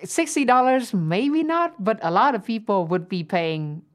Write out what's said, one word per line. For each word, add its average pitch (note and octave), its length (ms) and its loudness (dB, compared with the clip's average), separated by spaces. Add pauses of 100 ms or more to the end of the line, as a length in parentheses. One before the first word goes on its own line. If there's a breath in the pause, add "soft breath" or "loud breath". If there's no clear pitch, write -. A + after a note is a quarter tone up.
sixty D#4 400 -2
dollars, B3+ 480 4
maybe G#3+ 520 0
not, E4+ 380 -2
but G#3+ 200 0
a E3 80 -2
lot A#3 240 4
of G3+ 100 -4
people G#3 440 -2
would F3+ 200 -2
be F3+ 140 -4
paying, D#3 600 -4 (120)